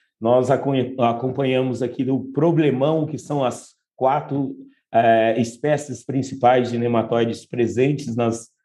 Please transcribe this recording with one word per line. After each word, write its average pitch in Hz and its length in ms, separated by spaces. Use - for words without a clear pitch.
Nós 123 280
acon-, 135 480
acompanhamos 127 840
aqui 127 260
o 131 220
problemão 151 720
que 143 120
são 143 260
as 117 320
quatro, 139 600
eh, 113 440
espécies 127 640
principais 127 720
de 120 60
nematóides 117 680
presentes 120 680
nas, 117 320